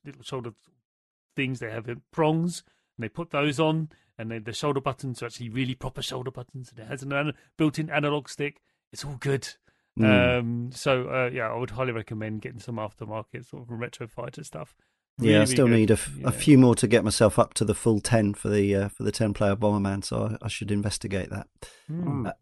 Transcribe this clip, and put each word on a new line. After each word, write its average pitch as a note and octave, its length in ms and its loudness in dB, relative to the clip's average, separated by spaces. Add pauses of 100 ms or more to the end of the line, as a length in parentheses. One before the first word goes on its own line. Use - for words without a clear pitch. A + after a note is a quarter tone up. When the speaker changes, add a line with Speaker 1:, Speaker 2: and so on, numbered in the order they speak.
Speaker 1:
little C3 180 -18
shoulder A#2+ 320 -10 (840)
things, C3 240 -4
they A#2 100 -10
have A2+ 180 -10
in B2 220 -10
prongs, E3 540 0 (320)
and A2+ 80 -8
they A2 40 -6
put E3+ 220 -10
those D3 300 -2
on, D#3 300 0 (280)
and A2 140 -8
they, A#2 60 -8
the G#2+ 140 -12
shoulder C#3 280 -2
buttons C3 420 -8
are A#2+ 40 -10
actually A#2 240 -12
really B2+ 260 -4
proper C3 260 -10
shoulder B2+ 300 -8
buttons, B2+ 380 -16
and A#2 100 -20
it A2 80 -18
has C3 160 -10
an C#3 80 -8
ana-, C#3+ 220 -2 (220)
built-in D#3 340 0
analog D3 380 -2
stick. D3 320 -8 (320)
It's - 120 -14
all C#3+ 160 -10
good. C#3 280 -2 (500)
Speaker 2:
Mm. B2 400 4
Speaker 1:
Um, A#2+ 340 -4
so, B2+ 360 -2
uh, B2+ 240 -2
yeah, A#2 180 -6
I A#2 60 -6
would A#2+ 140 -6
highly B2 220 -4
recommend A2 500 -6
getting B2 180 -12
some A#2 160 -10
aftermarket A2 720 -10
sort - 160 -16
of A#2 60 -16
retro A#2 360 -10
fighter B2+ 380 -12
stuff. - 320 -16 (420)
Speaker 2:
Yeah, A2+ 140 4
I G#2 80 8
Speaker 1:
Really, G#2+ 60 6
Speaker 2:
still B2+ 200 6
Speaker 1:
really A#2 140 8
Speaker 2:
need G#2+ 80 6
Speaker 1:
good. G#2+ 100 6
Speaker 2:
a, - 20 -2
f-, - 200 -10
Speaker 1:
Yeah. B2+ 80 0
Speaker 2:
a B2 40 0
few - 260 8
more B2 180 10
to - 100 0
get A2 180 6
myself G#2+ 340 4
up A2 160 4
to - 100 0
the G#2 100 2
full A2 260 2
ten G#2 320 4
for - 160 -6
the, G2+ 260 2
uh, G2 140 0
for - 140 -10
the G#2+ 100 -2
ten G#2 220 0
player G2+ 220 0
Bomberman, G2+ 480 0
so A2 360 -4
I, - 60 -10
I - 20 -6
should G2+ 220 -8
investigate G2+ 600 -4
that. - 180 -10 (420)
Speaker 1:
Mm. E3+ 140 -6 (200)
Speaker 3:
Mm. G2 180 -6